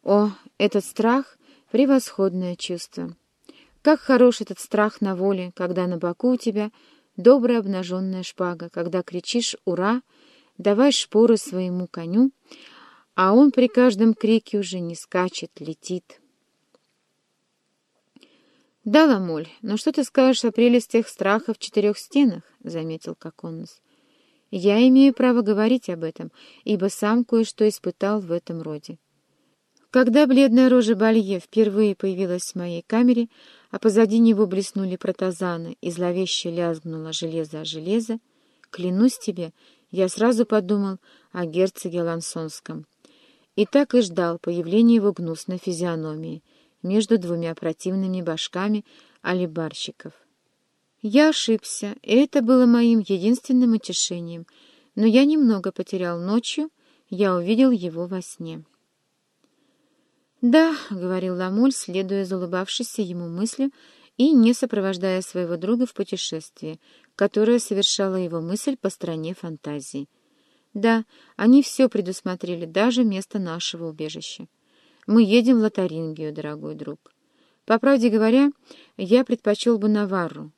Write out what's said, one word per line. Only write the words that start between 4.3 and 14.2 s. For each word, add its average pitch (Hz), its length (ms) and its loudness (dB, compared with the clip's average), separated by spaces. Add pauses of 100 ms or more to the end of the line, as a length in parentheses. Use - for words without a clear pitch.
этот 202 180 -10
страх 208 400 -2
на 190 160 -2
воле, 185 400 -2
когда 180 320 -4
на 180 100 -4
боку 175 340 -2
у 254 60 0
тебя 214 340 -4 (440)
добрая 240 440 6
обнаженная 185 640 -6
шпага, 175 460 -6
когда 175 320 -4
кричишь 180 640 -4
«Ура!», 190 380 0 (560)
давай 202 340 4
шпоры 226 460 4
своему 180 500 -6
коню, 190 440 0 (840)
а 190 180 2
он 269 180 8
при 254 160 2
каждом 226 460 4
крике 214 460 0